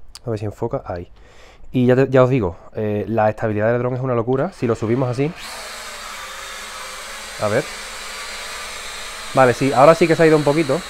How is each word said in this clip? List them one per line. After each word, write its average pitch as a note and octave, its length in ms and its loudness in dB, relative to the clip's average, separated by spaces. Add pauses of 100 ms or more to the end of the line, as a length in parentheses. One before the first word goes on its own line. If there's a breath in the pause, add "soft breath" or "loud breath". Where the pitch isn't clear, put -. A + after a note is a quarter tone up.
(260)
A B2 40 -6
ver A2 80 -2
si G#2 80 -6
enfoca, A2+ 400 -6
ahí. F2+ 240 -8 (600 soft breath)
Y B2+ 140 4
ya B2+ 100 8
te, C3 140 4
ya B2+ 140 6
os B2+ 60 6
digo, G#2 280 0 (180)
eh, G#2+ 320 -2
la A2 220 2
estabilidad G#2+ 420 0
del A#2+ 80 0
dron B2 160 -2
es B2 60 -6
una C3 140 -2
locura. C3 360 0
Si - 160 -4
lo A2+ 80 2
subimos B2 340 0
así. C#3 220 -2 (2000)
A G#2+ 60 0
ver. A2+ 160 2 (1700)
Vale, B2+ 200 6
sí, C3+ 200 0
ahora D3 220 8
sí F3 120 4
que D#3+ 80 4
se E3 80 4
ha D#3+ 40 8
ido D#3 100 6
un D3+ 60 2
poquito, D3 460 2